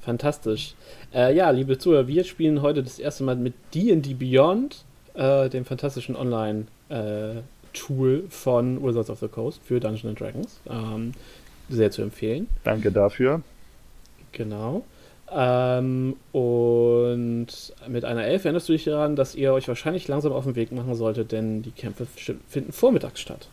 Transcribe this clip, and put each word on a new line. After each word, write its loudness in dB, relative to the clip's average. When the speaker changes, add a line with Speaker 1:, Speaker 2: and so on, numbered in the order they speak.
Speaker 1:
Fantastisch. -4
Äh, 6
ja, 6
liebe 2
Zuhörer, 6
wir 2
spielen 0
heute 2
das -8
erste -6
Mal 0
mit -2
D 2
and 4
D -4
Beyond, 4
äh, 4
dem -4
fantastischen -6
Online, -2
äh, -6
Tool 0
von 0
Wizards 0
of -8
the -6
Coast -6
für 0
Dungeons -6
and -8
Dragons. -10
Ähm, -6
sehr 4
zu -8
empfehlen. -4
Speaker 2:
Danke 0
dafür. 2
Speaker 1:
Genau. -6
Ähm, 0
und 2
mit -4
einer -2
elf 0
erinnerst -2
du 6
dich -2
daran, 0
dass 0
ihr 2
euch 0
wahrscheinlich -4
langsam 0
auf -2
den -2
Weg -2
machen -4
solltet, -2
denn -2
die -10
Kämpfe -10
sch-, -8
finden -6
vormittags 2
statt. -14